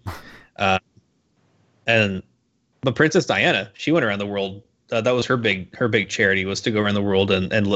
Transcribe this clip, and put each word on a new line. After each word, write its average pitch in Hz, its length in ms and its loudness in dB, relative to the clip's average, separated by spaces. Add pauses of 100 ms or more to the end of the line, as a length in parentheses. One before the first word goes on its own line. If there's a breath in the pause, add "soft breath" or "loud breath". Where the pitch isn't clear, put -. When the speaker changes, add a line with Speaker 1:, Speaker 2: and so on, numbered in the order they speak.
Speaker 1:
<laughs> - 60 -12 (480 loud breath)
Speaker 2:
Uh, 95 180 0 (1120)
and, 104 340 0 (600)
but 131 120 0
Princess 156 320 2
Diana, 104 480 0
she - 180 -4
went 160 140 2
around 101 140 -2
the 101 80 -4
world. 98 340 -6 (300)
Uh, 117 100 0
that 120 140 0
was 120 100 -2
her 131 100 0
big, 101 400 -2
her 123 120 0
big 107 220 0
charity 95 360 2
was 95 160 -4
to - 80 -2
go 107 100 0
around 104 140 0
the 101 80 0
world 98 300 2
and, 92 200 0
and, 104 240 2